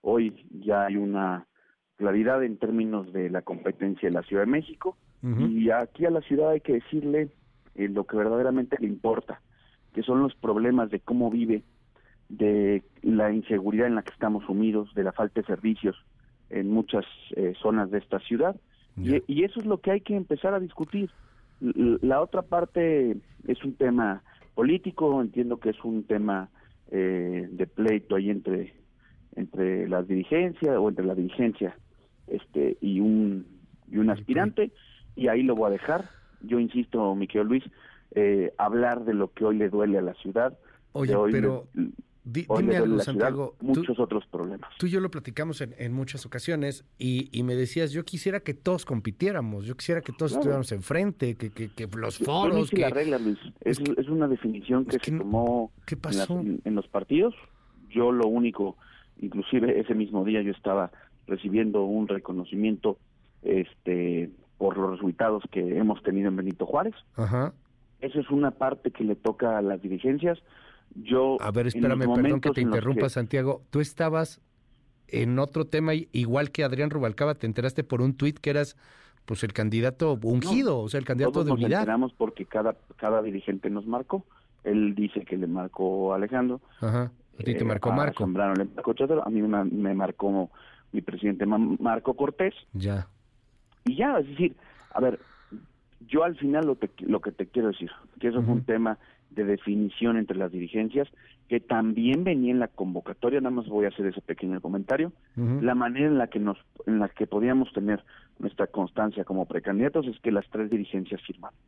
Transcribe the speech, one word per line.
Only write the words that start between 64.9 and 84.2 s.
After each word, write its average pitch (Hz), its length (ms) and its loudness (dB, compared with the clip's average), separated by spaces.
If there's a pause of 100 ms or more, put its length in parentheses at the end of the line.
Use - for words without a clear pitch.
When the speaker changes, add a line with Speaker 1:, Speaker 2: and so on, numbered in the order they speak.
Speaker 1:
resultados 101 580 0
que 90 260 -2
hemos 104 260 2
tenido 98 260 0
en 95 80 0
Benito 95 280 -4
Juárez. 190 300 -2 (220)
Speaker 2:
Ajá. 123 360 -2 (480)
Speaker 1:
Esa 139 200 -4
es 135 100 -6
una 143 220 2
parte 131 380 -2
que - 140 -6
le 104 120 0
toca 113 420 0
a 104 40 0
las 98 200 -2
dirigencias. 135 560 -2 (560)
Yo, 131 460 2
Speaker 2:
A 104 100 -2
ver, 110 100 0
Speaker 1:
en 117 40 0
los 120 100 -2
Speaker 2:
espérame, 120 240 2
perdón 123 160 2
que 123 80 4
Speaker 1:
momentos 143 320 2
Speaker 2:
te 135 60 0
Speaker 1:
en 123 80 2
los 110 80 2
Speaker 2:
interrumpa, 117 260 0
Speaker 1:
que 135 80 0
Speaker 2:
Santiago. 135 600 -2
Tú 147 100 2
estabas 160 600 -2 (680)
en 117 300 0
otro 147 280 0
tema, 156 280 0
i-, 160 180 -4
igual 127 400 0
que 160 100 -2
Adrián 139 280 0
Rubalcaba, 143 440 0
te 117 120 -6
enteraste 123 380 -2
por 120 160 -2
un 131 140 4
tuit 143 240 0
que - 120 -4
eras, 143 260 0 (480)
pues, - 200 -4
el 101 80 -4
candidato 117 680 0
ungido, 165 500 2
Speaker 1:
No, 123 100 0
Speaker 2:
o 107 60 -4
sea, 139 120 -2
el 123 60 -8
candidato 135 260 2
Speaker 1:
todos 160 140 2
Speaker 2:
de 143 60 2
Speaker 1:
nos 117 80 2
Speaker 2:
unidad. 131 200 4
Speaker 1:
enteramos 120 320 0
porque 110 340 -2
cada, 107 300 0 (200)
cada 110 260 2
dirigente 98 460 -4
nos 104 180 -4
marcó. 131 380 -4 (400)